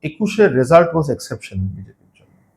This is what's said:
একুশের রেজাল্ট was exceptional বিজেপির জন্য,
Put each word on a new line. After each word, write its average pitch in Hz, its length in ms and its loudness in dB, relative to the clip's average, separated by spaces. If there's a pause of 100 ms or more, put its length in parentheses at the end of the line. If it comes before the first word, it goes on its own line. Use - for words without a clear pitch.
একুশের 185 520 0
রেজাল্ট 165 320 4
was 165 180 -2
exceptional 98 680 -8
বিজেপির - 400 -20
জন্য, - 200 -20 (220)